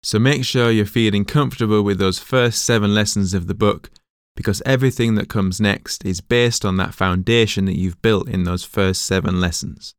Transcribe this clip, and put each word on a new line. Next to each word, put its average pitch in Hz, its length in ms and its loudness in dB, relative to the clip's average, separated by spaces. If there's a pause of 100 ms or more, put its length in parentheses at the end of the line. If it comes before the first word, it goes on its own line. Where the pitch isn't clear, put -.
So - 160 0
make 131 260 2
sure 120 260 2
you're 107 140 2
feeling 101 400 0
comfortable 107 560 0
with 101 160 0
those 95 220 0
first 120 440 0
seven 104 300 2
lessons 101 400 0
of 87 140 -2
the 95 60 -4
book, - 360 -4 (460)
because - 300 -4
everything 123 500 2
that 98 120 -2
comes 95 320 -2
next - 460 -2
is 92 160 -4
based 120 420 2
on 92 140 0
that - 160 -2
foundation 95 720 2
that 95 100 -2
you've 90 260 -4
built 110 280 2
in 95 140 0
those 90 200 -2
first 95 400 -2
seven 92 380 0
lessons. - 580 -6